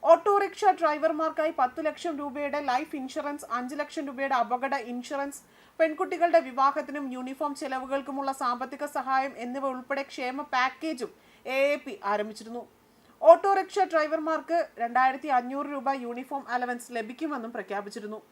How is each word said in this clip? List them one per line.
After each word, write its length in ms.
ഓട്ടോറിക്ഷ 600
ഡ്രൈവർമാർക്കായി 920
പത്ത് 260
ലക്ഷം 340
രൂപയുടെ 420
ലൈഫ് 360
ഇൻഷുറൻസ്, 560
അഞ്ച് 220
ലക്ഷം 320
രൂപയുടെ 280
അപകട 400
ഇൻഷുറൻസ്, 680
പെൺകുട്ടികളുടെ 600
വിവാഹത്തിനും 720
യൂണിഫോം 420
ചെലവുകൾക്കുമുള്ള 800
സാമ്പത്തിക 540
സഹായം 500
എന്നിവ 300
ഉൾപ്പെടെ 360
ക്ഷേമ 400
പാക്കേജും 680
എ 260
എ 40
പി 280
ആരംഭിച്ചിരുന്നു. 640
ഓട്ടോറിക്ഷ 560
ഡ്രൈവർമാർക്ക് 920
രണ്ടായിരത്തി 500
അഞ്ഞൂറ് 380
രൂപ 240
യൂണിഫോം 580
അലവൻസ് 440
ലഭിക്കുമെന്നും 600
പ്രഖ്യാപിച്ചിരുന്നു. 800